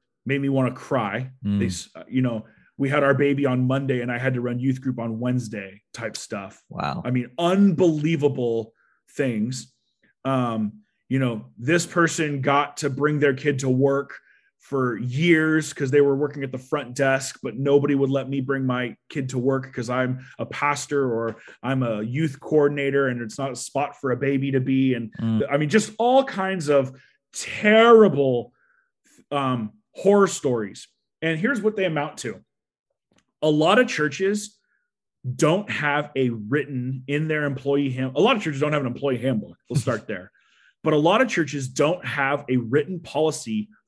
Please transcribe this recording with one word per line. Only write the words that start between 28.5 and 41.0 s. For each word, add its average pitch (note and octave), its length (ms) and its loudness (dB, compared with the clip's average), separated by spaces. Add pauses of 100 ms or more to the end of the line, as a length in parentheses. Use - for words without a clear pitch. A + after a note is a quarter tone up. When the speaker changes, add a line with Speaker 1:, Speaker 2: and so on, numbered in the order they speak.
Speaker 1:
um, B2+ 420 -2 (220)
horror G3 320 6
stories. A#2+ 640 -4 (340)
And D#3+ 160 -2
here's A3+ 220 0
what G#3 160 0
they F#3+ 80 0
amount D#3 340 -4
to. G2+ 260 -10 (960)
A D#3 80 2
lot D#3+ 280 4
of B3+ 100 4
churches F#3+ 720 -4 (760)
don't E3 360 2
have D3 440 -2
a C3 160 0
written B2+ 800 -4
in D3+ 200 -2
their D3+ 160 -2
employee C#3+ 460 -2
hand-, C3 260 -4
a D3+ 40 0
lot A#3 160 4
of G#3 60 -6
churches C#3 180 -4
don't D3 120 0
have D3 100 0
an C3 60 -4
employee C3 300 -4
handbook. A#2+ 380 -4 (120)
We'll B2+ 120 0
start A#2 280 -4
Speaker 2:
<laughs> - 0 -
Speaker 1:
there. F#2+ 220 -10 (540)
But D#3 80 2
a D3+ 60 4
lot F3+ 220 4